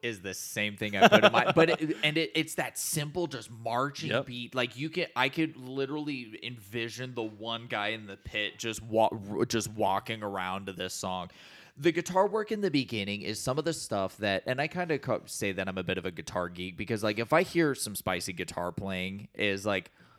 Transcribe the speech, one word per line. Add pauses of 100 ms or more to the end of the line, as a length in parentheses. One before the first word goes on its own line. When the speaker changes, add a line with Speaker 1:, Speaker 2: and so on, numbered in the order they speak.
Speaker 1:
is
the
same
thing
I
put
in
my,
Speaker 2:
<laughs>
Speaker 1:
but
it,
and
it,
it's
that
simple,
just
marching
Speaker 2:
Yep.
Speaker 1:
beat.
Like,
you
can, (100)
I
could
literally
envision
the
one
guy
in
the
pit
just
wa-, (220)
r-,
just
walking
around
to
this
song. (520)
The
guitar
work
in
the
beginning
is
some
of
the
stuff
that,
and
I
kinda
co-,
say
that
I'm
a
bit
of
a
guitar
geek
because,
like,
if
I
hear
some
spicy
guitar
playing,
is
like, (280)